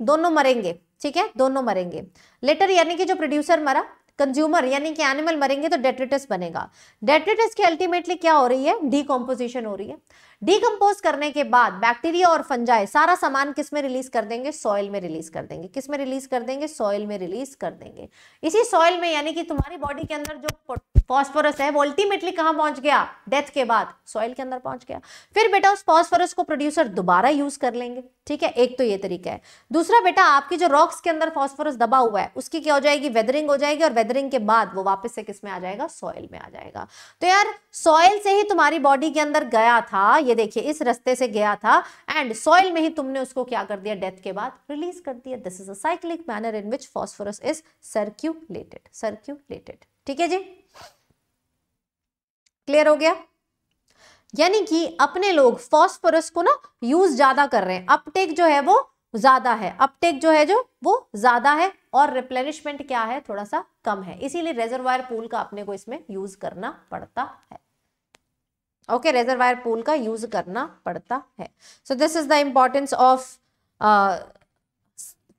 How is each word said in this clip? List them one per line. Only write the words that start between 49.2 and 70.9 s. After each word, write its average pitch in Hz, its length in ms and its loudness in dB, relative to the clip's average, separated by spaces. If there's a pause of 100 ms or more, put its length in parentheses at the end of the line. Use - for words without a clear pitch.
ठीक 277 120 -8
है 339 80 0
जी, 359 100 -2 (2250)
क्लियर 302 200 4
हो 302 80 6
गया? 320 200 2 (1200)
यानी 359 300 2
कि 320 220 0 (160)
अपने 359 300 0
लोग 262 300 4
फास्फोरस 330 680 2
को 339 120 -4
ना 539 160 4 (260)
यूज 302 320 2
ज्यादा 269 320 4
कर 220 160 0
रहे 185 120 -2
हैं, 180 120 -10
अपटेक 311 480 0
जो 349 100 4
है 294 160 6
वो 359 160 4 (360)
ज्यादा 247 400 4
है, 214 280 -4
अपटेक 285 400 0
जो 320 100 4
है 302 140 6
जो 381 120 2 (260)
वो 359 120 4 (220)
ज्यादा 240 360 4
है 349 180 2 (220)
और 269 200 4
रिप्लेनिशमेंट 277 720 -6
क्या 247 160 -2
है? 247 180 -6
थोड़ा 202 220 -10
सा 302 200 -6 (220)
कम 202 180 -4
है, 175 160 -14
इसीलिए 320 340 -6
रिजर्वायर 254 500 -2
पूल 233 240 -8
का 220 120 -6
अपने 202 240 -8
को 202 100 -8
इसमें 226 360 -12
यूज 196 260 -10
करना 185 340 -10 (220)
पड़ता - 380 -10 (220)
है। - 80 -20 (1300)
ओके, 240 220 0
रिजर्वायर 247 460 2
पूल 233 240 -4
का 294 120 -2
यूज़ 226 340 -4
करना 208 380 -6 (200)
पड़ता 180 360 -8 (180)